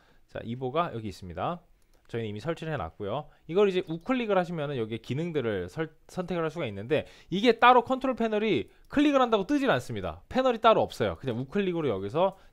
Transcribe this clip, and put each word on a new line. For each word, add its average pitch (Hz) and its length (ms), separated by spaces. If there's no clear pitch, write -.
자, - 160
이보가 131 500
여기 110 140
있습니다. 95 520
저희는 113 200
이미 104 120
설치를 160 320
해놨고요. 104 560
이걸 196 220
이제 180 180
우클릭을 208 500
하시면은 160 400
여기에 113 220
기능들을 123 680
설-, 156 260
선택을 180 340
할 160 80
수가 156 160
있는데 110 400
이게 220 300
따로 247 240
컨트롤 262 320
패널이 214 520
클릭을 285 320
한다고 220 260
뜨질 277 240
않습니다. 101 580
패널이 254 320
따로 202 220
없어요. 101 340
그냥 120 220
우클릭으로 170 500
여기서 117 480